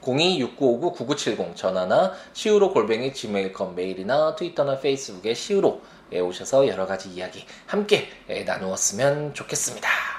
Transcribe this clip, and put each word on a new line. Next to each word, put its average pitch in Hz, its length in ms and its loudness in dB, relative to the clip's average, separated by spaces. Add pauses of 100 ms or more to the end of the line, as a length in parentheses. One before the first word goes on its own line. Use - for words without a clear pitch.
공이 160 380 2
육구오구 131 520 2
구구칠공 117 640 -4
전화나 98 580 2 (200)
시우로 202 400 4
골뱅이 113 380 2
지메일 98 420 -2
컴 92 200 -4
메일이나 95 600 0
트위터나 143 460 0
페이스북에 117 520 -2
시우로에 - 880 0
오셔서 98 460 2
여러 95 180 -2
가지 95 240 -6
이야기 90 340 -10 (220)
함께, 202 440 2 (200)
에, 104 140 -4
나누었으면 110 880 -2
좋겠습니다. - 560 -6 (300)